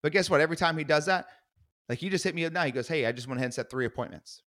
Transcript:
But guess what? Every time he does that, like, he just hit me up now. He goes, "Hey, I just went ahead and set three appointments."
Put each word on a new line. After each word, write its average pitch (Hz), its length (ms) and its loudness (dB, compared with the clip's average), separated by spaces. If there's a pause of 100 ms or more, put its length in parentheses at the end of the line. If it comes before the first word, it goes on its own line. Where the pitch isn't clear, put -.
But 151 100 0
guess 185 180 2
what? 147 100 6
Every 160 160 2
time 165 220 0
he 151 60 -4
does 151 220 2
that, 185 200 0 (640)
like, 120 100 -2
he 185 100 -6
just 190 160 0
hit 185 100 0
me 165 100 -2
up 165 80 -2
now. 175 120 0
He 139 60 2
goes, 123 180 -2
"Hey, 151 180 2
I 117 60 2
just 123 140 -6
went 131 120 -4
ahead 131 80 0
and 120 80 -4
set 120 160 -6
three 127 160 -2
appointments." - 600 -8